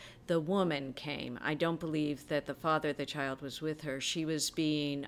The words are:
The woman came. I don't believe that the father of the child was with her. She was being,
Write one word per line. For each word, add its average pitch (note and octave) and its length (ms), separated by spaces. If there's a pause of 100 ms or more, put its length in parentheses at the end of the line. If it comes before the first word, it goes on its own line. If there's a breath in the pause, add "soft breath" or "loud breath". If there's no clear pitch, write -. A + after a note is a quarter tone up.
(260 loud breath)
The E3 140
woman D3+ 540
came. C3+ 480
I D3+ 120
don't E3 260
believe D3+ 480
that D3 180
the C#3+ 80
father D#3 360
of C#3+ 60
the C#3+ 100
child C3+ 360
was C3+ 180
with D#3 220
her. C3+ 180
She D#3+ 240
was D#3 260
being, D3 580